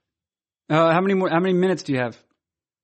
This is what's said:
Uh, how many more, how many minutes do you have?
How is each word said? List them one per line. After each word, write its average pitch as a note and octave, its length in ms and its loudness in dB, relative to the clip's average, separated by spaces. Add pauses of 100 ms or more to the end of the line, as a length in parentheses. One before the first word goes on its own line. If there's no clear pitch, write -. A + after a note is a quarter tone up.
(680)
Uh, E3 240 2
how F3 80 2
many G3 120 0
more, F#3 160 0
how D#3+ 100 0
many F#3 140 0
minutes F3+ 300 0
do C#3+ 100 -4
you B2+ 60 0
have? A#2 180 -6 (680)